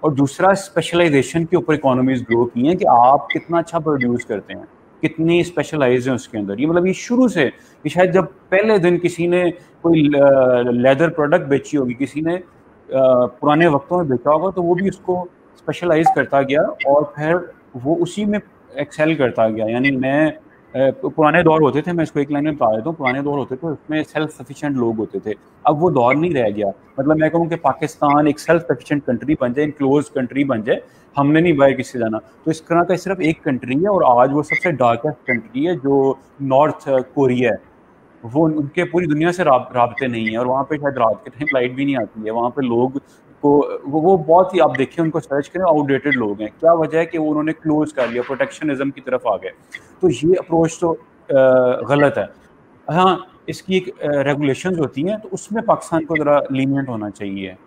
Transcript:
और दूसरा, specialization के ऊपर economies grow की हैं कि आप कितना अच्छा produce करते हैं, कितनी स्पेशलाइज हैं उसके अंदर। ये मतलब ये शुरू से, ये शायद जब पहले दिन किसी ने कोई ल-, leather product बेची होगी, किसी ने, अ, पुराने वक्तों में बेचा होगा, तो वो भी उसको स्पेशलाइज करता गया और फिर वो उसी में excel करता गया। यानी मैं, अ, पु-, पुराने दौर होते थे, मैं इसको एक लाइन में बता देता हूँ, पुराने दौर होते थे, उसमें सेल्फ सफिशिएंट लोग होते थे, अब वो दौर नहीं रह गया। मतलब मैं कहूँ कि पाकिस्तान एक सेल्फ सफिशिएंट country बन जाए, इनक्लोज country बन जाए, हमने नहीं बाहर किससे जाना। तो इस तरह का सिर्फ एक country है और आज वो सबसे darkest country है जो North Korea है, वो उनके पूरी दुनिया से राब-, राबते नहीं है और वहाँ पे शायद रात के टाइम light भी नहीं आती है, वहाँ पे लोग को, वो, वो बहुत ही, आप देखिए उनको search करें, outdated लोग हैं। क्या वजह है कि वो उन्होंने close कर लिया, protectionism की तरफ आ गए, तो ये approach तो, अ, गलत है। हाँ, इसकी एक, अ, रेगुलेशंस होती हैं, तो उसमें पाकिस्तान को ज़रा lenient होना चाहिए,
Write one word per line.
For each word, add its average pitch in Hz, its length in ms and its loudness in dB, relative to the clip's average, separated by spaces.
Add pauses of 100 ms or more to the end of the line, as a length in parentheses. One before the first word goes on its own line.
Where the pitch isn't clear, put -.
और 151 100 0
दूसरा, 143 400 2
specialization 170 920 0
के 175 120 0
ऊपर 156 160 0
economies 131 480 0
grow 117 240 2
की 120 220 -2
हैं 175 100 2
कि 190 80 0
आप 135 480 4
कितना 165 240 -2
अच्छा 170 220 -2
produce 123 440 -2
करते 98 300 -8
हैं, - 140 -18 (340)
कितनी 165 420 0
स्पेशलाइज 139 640 0
हैं 131 80 -2
उसके - 220 -10
अंदर। 101 220 -6
ये 143 80 0
मतलब 175 200 2
ये 185 60 0
शुरू 240 340 0
से, 170 180 0
ये - 440 -8
शायद 180 220 2
जब 180 140 2
पहले 208 540 0
दिन 175 180 2
किसी 175 300 -2
ने 175 240 0 (320)
कोई 165 200 4
ल-, 135 680 4
leather 131 400 4
product 156 360 0
बेची 139 320 -2
होगी, 123 160 -2
किसी 139 280 -6
ने, 165 140 -2
अ, 131 880 0
पुराने 147 420 2
वक्तों 160 300 0
में 170 120 -2
बेचा 131 220 0
होगा, 160 200 0
तो 180 100 -6
वो 175 140 0
भी 190 140 -2
उसको 180 400 -6 (280)
स्पेशलाइज 160 580 0
करता 139 260 0
गया 139 200 0 (260)
और 147 280 2
फिर 165 380 -2 (220)
वो 135 200 -2
उसी 175 300 -4
में 208 140 -2 (380)
excel 156 380 -2
करता 117 320 2
गया। 110 180 -2
यानी 123 260 0
मैं, 139 400 0
अ, - 600 -4
पु-, 143 220 -6
पुराने 156 300 2
दौर 160 180 4
होते 139 200 2
थे, 175 120 -4
मैं 170 100 -2
इसको 151 160 -6
एक 143 120 -2
लाइन 143 140 -2
में 151 100 -2
बता 113 200 0
देता 113 140 -6
हूँ, 165 60 -6
पुराने 135 260 -4
दौर 143 180 -4
होते 127 160 -6
थे, 165 120 -8
उसमें 151 360 -6
सेल्फ 151 260 -4
सफिशिएंट 143 480 -8
लोग 117 180 0
होते 101 240 -6
थे, 104 160 -8 (320)
अब 151 120 2
वो 175 120 2
दौर 127 240 2
नहीं 165 180 0
रह 120 160 0
गया। 104 180 -4 (320)
मतलब 151 180 2
मैं 156 140 0
कहूँ 170 160 0
कि 165 80 -4
पाकिस्तान 147 720 0
एक 143 120 -2
सेल्फ 165 220 0
सफिशिएंट 147 420 -4
country 135 380 -2
बन 120 120 -2
जाए, 147 120 0
इनक्लोज 143 440 0
country 135 340 -4
बन 123 200 -2
जाए, 143 180 -2 (360)
हमने 147 240 4
नहीं 170 160 2
बाहर 139 160 4
किससे 123 260 -8
जाना। 110 180 -4
तो - 340 -8
इस 156 100 -6
तरह 170 220 0
का 175 120 0
सिर्फ 185 260 -6
एक 156 200 -2
country 131 340 -4
है 180 140 0
और 131 340 4
आज 139 100 0
वो 147 100 0
सबसे - 280 -4
darkest 123 460 0
country 117 460 -6
है 175 120 -2
जो 135 440 0 (220)
North 139 480 2
Korea 127 600 0
है, - 180 -8 (560)
वो 135 200 0
उनके 156 380 -2
पूरी 170 240 -2
दुनिया 156 240 0
से 180 120 -2
राब-, 127 320 2
राबते 120 320 0
नहीं 113 180 -4
है 110 120 -4
और 123 100 -2
वहाँ 131 160 -2
पे 156 140 -6
शायद 139 200 -4
रात 110 280 0
के 135 40 -16
टाइम - 240 -10
light 127 200 0
भी 139 120 -4
नहीं 139 120 0
आती 110 260 -8
है, 107 80 -6
वहाँ 117 180 -2
पे 143 120 -6
लोग 127 400 -2 (400)
को, 143 460 2
वो, 151 140 -2
वो 190 160 4
बहुत 170 360 4
ही, 180 60 2
आप 139 180 4
देखिए 139 280 -2
उनको 160 140 -2
search 143 280 -6
करें, 185 160 -6
outdated 143 500 0
लोग 107 280 -4
हैं। 110 80 -8 (100)
क्या 165 140 4
वजह 160 260 0
है 170 60 0
कि 165 120 -8
वो 156 80 -2
उन्होंने 151 280 -2
close 151 380 -2
कर 120 180 -2
लिया, 120 120 -4
protectionism 139 680 -4
की 139 120 -12
तरफ 127 260 -4
आ 107 100 0
गए, 110 140 -10 (500)
तो 180 80 4
ये 151 260 2
approach 165 460 0
तो, 165 120 0 (380)
अ, 139 60 4 (520)
गलत 143 280 4
है। 95 120 -4 (640)
हाँ, 180 360 0 (220)
इसकी 185 280 -4
एक, 185 120 -4
अ, - 40 -12 (100)
रेगुलेशंस 147 760 -2
होती 135 220 -4
हैं, 208 180 -4
तो 214 140 -18
उसमें 214 320 -8
पाकिस्तान 160 400 -2
को 160 120 -4
ज़रा 147 340 2
lenient 135 380 -2
होना 107 200 -8
चाहिए, 98 460 -10 (120)